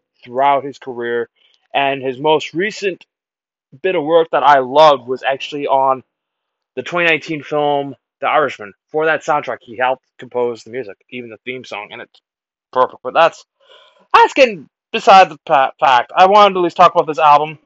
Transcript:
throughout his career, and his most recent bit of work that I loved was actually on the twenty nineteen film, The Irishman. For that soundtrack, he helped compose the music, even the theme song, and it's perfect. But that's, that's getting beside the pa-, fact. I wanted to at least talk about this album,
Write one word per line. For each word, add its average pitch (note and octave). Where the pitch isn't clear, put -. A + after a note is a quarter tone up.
throughout C3+
his C#3
career, A#2+
and C#3
his B2+
most D3+
recent F#3+
bit F#3
of D#3+
work E3
that D3+
I C#3+
loved C3+
was B2+
actually C#3
on C3+
the C3
twenty F3
nineteen D#3
film, C#3+
The C3+
Irishman. A#2+
For D#3
that D#3
soundtrack, C#3
he A#2
helped B2+
compose A#2+
the A2+
music, A2
even A#2+
the G#2+
theme B2+
song, G#2
and A#2
it's -
perfect. B2+
But B2
that's, D#3+
that's A4
getting A3
beside F#3+
the D3+
pa-, C#3+
fact. B2+
I F#3
wanted G3+
to F#3
at F3
least E3+
talk F3
about D#3+
this D3+
album, D3+